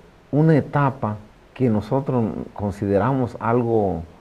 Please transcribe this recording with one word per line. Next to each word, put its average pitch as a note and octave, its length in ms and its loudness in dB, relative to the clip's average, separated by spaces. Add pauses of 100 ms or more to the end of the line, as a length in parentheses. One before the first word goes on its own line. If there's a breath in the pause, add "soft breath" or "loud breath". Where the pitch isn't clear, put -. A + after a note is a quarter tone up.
(320)
una D#3 260 4
etapa B2 600 -2 (360)
que B2+ 160 0
nosotros A#2+ 560 0 (280)
consideramos G#2 880 0
algo A2 640 0 (180)